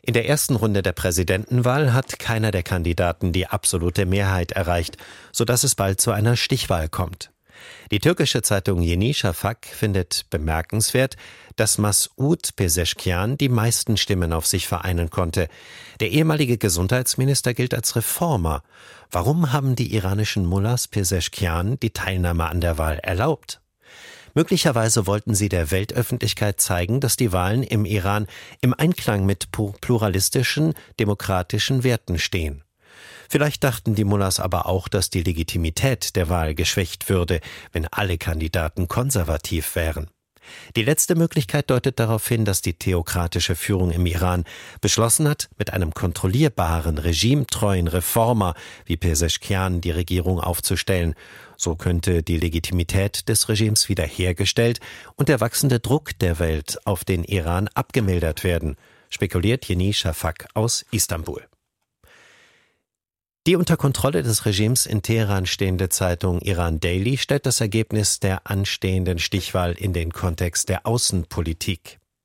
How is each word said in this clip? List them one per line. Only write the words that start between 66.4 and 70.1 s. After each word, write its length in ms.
Iran 400
Daily 360
stellt 300
das 140
Ergebnis 580
der 240
anstehenden 800
Stichwahl 540
in 180
den 200